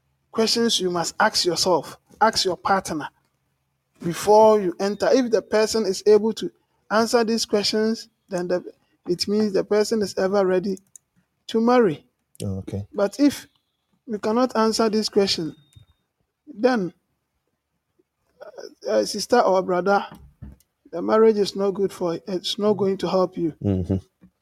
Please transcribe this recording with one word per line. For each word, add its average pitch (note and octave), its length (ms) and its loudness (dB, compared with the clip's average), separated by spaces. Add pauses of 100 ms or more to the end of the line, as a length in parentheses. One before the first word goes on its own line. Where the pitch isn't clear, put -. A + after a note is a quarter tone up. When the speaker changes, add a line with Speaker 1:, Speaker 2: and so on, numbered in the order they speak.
(320)
Speaker 1:
questions A3+ 480 0
you F#3 100 -2
must E3+ 300 -4
ask G#3+ 260 0
yourself, E3+ 520 0 (220)
ask A3 260 2
your F3 120 -2
partner F3 520 -4 (960)
before G#3+ 560 6
you F3+ 200 -2
enter. G3 320 -2
If B3 200 2
the G3 100 2
person A3 440 0
is F#3 220 -4
able G#3+ 260 4
to - 180 -8 (400)
answer A3+ 320 2
these A3 220 -2
questions, G#3+ 640 -2 (200)
then F3+ 180 -6
the, F3+ 160 -2 (440)
it F3 200 -4
means G#3 260 0
the F#3 100 0
person G#3 380 0
is F#3+ 160 -6
ever G3 280 2
ready F#3 340 0 (680)
to A3+ 140 0
marry. A#3 440 2 (380)
Speaker 2:
Oh, G2 160 -6
okay. G2 340 -10
Speaker 1:
But - 260 -2
if - 280 0 (600)
you G#3 120 -6
cannot A#3+ 380 0
answer A3 320 2
this G#3 200 -2
question, F#3+ 460 0 (920)
then, A3 460 -2 (1500)
uh, - 500 -12
uh, G#3+ 140 0
sister G#3+ 340 0
or F#3+ 220 2
brother, F#3 440 0 (840)
the E3 100 -8
marriage A3 360 4
is G3 180 -2
not G3 160 -2
good F#3+ 220 -4
for, E3+ 340 -6
it's F#3 320 -6
not G#3 140 0
going G3 240 -2
to F#3+ 120 -4
help F#3 280 0
you. E3+ 160 -4 (100)
Speaker 2:
Mm-hmm. F#2+ 340 0 (440)